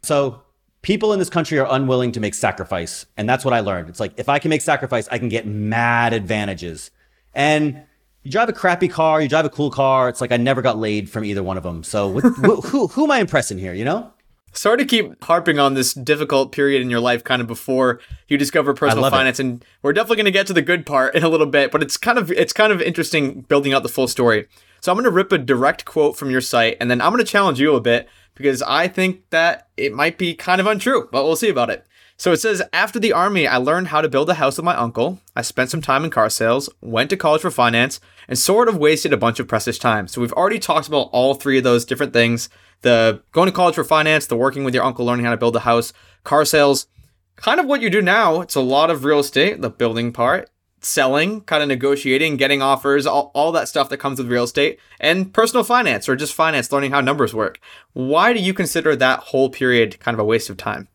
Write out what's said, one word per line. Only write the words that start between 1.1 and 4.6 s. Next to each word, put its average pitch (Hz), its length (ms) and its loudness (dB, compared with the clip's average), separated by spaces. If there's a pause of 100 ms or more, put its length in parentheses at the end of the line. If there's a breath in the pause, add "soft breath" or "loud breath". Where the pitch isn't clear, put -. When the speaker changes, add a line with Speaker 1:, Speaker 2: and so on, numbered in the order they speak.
Speaker 1:
in 190 60 0
this 180 100 -2
country 160 300 -2
are 135 100 2
unwilling 127 440 0
to 120 60 -6
make 104 140 -2
sacrifice. 92 720 -6 (100)
And 107 140 -4
that's 131 160 0
what 127 80 2
I 117 60 2
learned. 95 280 -4
It's 87 120 -18
like, 107 180 -6
if 120 100 -6
I 143 120 2
can 165 100 -4
make 156 120 0